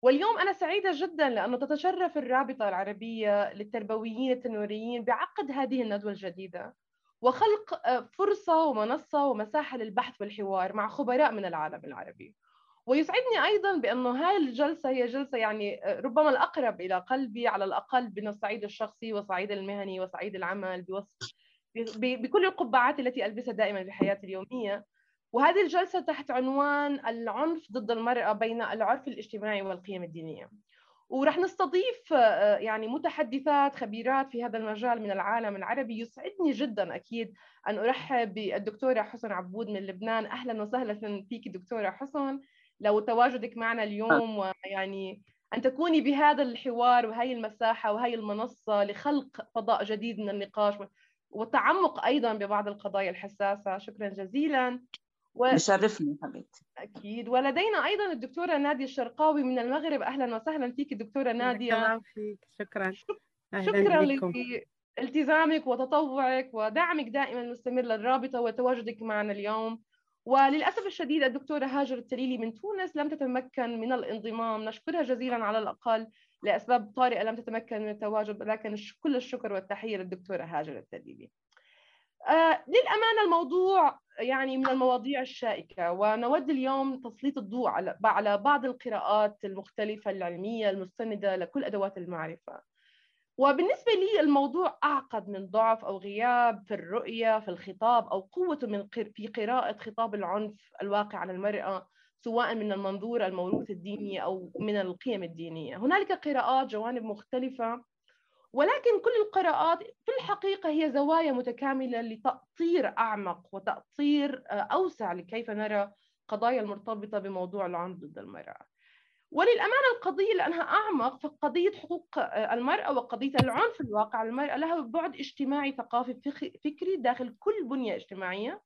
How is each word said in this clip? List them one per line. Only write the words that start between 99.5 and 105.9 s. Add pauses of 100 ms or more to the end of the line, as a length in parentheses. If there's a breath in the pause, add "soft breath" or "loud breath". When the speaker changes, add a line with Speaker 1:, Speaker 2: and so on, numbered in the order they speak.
Speaker 1:
خطاب
العنف (280)
الواقع
على
المرأة، (360)
سواء
من
المنظور
الموروث
الديني
أو (100)
من
القيم
الدينية.
هنالك